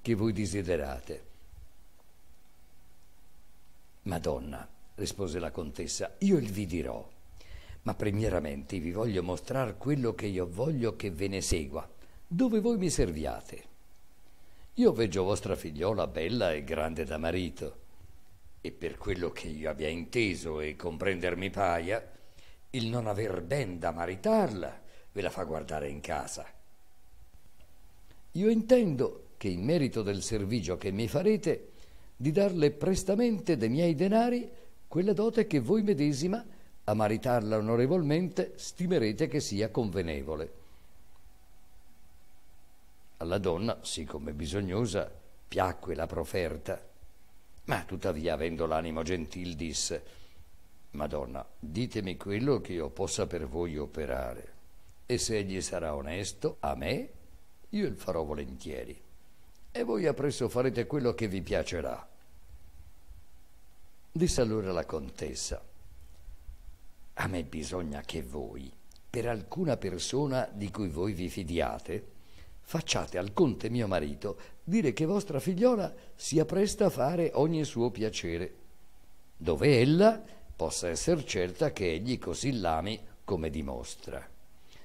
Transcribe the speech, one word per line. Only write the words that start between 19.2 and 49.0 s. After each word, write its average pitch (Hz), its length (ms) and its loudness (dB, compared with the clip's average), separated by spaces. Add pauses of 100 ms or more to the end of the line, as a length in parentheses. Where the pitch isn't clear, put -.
che - 180 -8
io 78 220 -4
abbia 76 180 -2
inteso 82 720 0
e 76 160 -4
comprender 87 580 0
mi 92 160 -2
paia, 90 600 0 (580)
il 117 180 0
non 117 180 0
aver 101 360 0
ben 90 360 -2
da 82 120 0
maritarla 95 920 2 (280)
ve 101 120 -2
la 87 80 0
fa 92 140 -4
guardare 76 440 -2
in 73 120 -6
casa. 76 460 -4 (1900)
Io 196 180 6
intendo 220 880 6
che 104 100 0
in 90 160 0
merito 135 380 4
del 98 200 0
servigio 98 540 0
che 95 140 -2
mi 107 180 0
farete, 175 600 4 (480)
di 139 140 2
darle 180 380 6
prestamente 190 840 4
de 110 120 4
miei 165 260 6
denari 226 560 4 (380)
quella 190 240 4
dote 220 340 4
che 151 120 4
voi 170 240 4
medesima, 165 640 4 (400)
a 107 100 4
maritarla 107 600 4
onorevolmente, 143 1000 4
stimerete 160 720 2
che 147 140 0
sia 104 300 2
convenevole. 80 840 0 (2750)
Alla 87 200 0
donna, 92 440 2
siccome 76 500 -6
bisognosa, 92 800 0 (380)
piacque 90 460 0
la 80 120 0
proferta, 87 760 -2 (840)
ma 113 200 -2
tuttavia, 82 500 0
avendo 80 320 0
l'animo 80 360 0